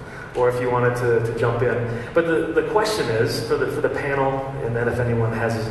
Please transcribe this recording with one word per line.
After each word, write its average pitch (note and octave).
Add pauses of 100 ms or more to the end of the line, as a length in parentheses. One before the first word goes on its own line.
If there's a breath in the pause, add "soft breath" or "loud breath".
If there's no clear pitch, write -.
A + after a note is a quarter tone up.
(360 loud breath)
or B2
if B2
you B2
wanted B2
to, A#2
to -
jump A#2+
in. A#2
But E3
the, D#3
the D#3
question G#3+
is, A2+
for D3
the, B2+
for -
the -
panel, C3+ (180)
and A#2
then A#2
if A#2
anyone A#2
has A2+ (160)